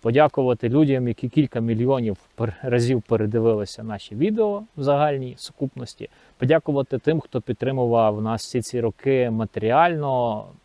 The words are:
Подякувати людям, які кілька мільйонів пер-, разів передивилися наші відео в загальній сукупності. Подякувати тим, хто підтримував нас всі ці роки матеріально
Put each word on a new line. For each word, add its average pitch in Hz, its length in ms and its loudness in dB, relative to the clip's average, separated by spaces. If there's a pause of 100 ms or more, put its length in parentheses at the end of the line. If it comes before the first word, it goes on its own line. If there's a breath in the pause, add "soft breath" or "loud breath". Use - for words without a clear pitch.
Подякувати 127 680 2
людям, 131 400 2
які 120 200 -4
кілька 131 320 0
мільйонів 117 560 0 (200)
пер-, 117 260 -4
разів 120 400 0
передивилися 110 800 0
наші 107 320 -12
відео 208 480 0 (140)
в 147 60 -8
загальній 139 560 0
сукупності. - 720 -10 (300 soft breath)
Подякувати 139 600 0
тим, 156 220 0
хто - 200 -6
підтримував 117 840 0
нас 110 200 -4
всі - 180 -4
ці 120 200 -6
роки 123 500 0
матеріально 120 1120 0 (200)